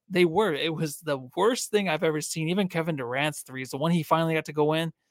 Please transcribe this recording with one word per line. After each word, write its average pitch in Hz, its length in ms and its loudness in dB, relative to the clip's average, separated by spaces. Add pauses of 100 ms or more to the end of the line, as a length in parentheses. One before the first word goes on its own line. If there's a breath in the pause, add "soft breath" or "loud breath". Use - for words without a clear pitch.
They 180 160 4
were. 175 300 2
It 156 200 -2
was 151 260 -4
the 143 180 -2 (180)
worst 226 340 2
thing 202 180 2
I've 156 140 0
ever 156 180 2
seen. 160 280 -4
Even 185 200 2
Kevin 165 280 -2
Durant's 135 460 -2
threes, 131 280 -10
the 139 60 -6
one 160 160 2
he 170 100 2
finally 160 320 2
got 156 120 -2
to 151 60 -10
go 151 200 2
in, 160 200 0 (180)